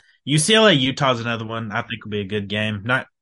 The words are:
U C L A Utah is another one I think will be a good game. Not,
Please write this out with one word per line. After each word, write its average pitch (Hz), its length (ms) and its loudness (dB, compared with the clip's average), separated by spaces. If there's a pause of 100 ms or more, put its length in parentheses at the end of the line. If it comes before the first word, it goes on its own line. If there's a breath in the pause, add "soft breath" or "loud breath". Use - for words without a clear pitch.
(240 soft breath)
U 147 140 2
C 214 160 2
L 220 120 6
A 208 60 8
Utah 131 400 2
is 117 80 -2
another 113 260 -4
one 113 260 -8
I 113 100 -2
think 113 220 -10
will 107 60 -12
be 104 100 -4
a 101 40 -4
good 101 240 -4
game. 107 360 -4
Not, 127 220 -2 (160)